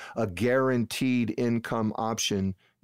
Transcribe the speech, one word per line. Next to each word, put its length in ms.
a 120
guaranteed 1120
income 560
option 580